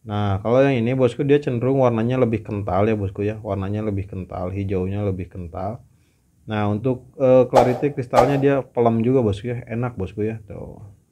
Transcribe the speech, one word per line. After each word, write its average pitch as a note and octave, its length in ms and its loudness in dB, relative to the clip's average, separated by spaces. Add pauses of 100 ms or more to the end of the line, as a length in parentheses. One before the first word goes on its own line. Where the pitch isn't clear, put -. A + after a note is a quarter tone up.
Nah, G#2 400 -2
kalau A#2+ 240 4
yang C3+ 160 2
ini A#2+ 160 0
bosku C3 320 2
dia C#3+ 140 6
cenderung C3 420 0
warnanya A#2+ 320 2
lebih A2+ 240 2
kental G2+ 480 0
ya A2+ 80 2
bosku G2 240 -6
ya. G#2 240 -2
Warnanya G2 400 -4
lebih G2 240 -4
kental, F#2 400 -8
hijaunya G2 560 -2
lebih F#2 240 -4
kental. F#2+ 560 -10 (640)
Nah, G#2+ 240 0
untuk, A#2+ 480 -4
eh, B2+ 300 8
clarity B2+ 440 2
kristalnya C3+ 460 2
dia C#3 140 2 (100)
pelem A#2 400 0
juga C3 160 2
bosku A2 320 -2
ya. A#2+ 160 -8
Enak A#2+ 320 -6
bosku G#2 240 -4
ya. A2 240 -6
Tuh. - 320 -14 (320)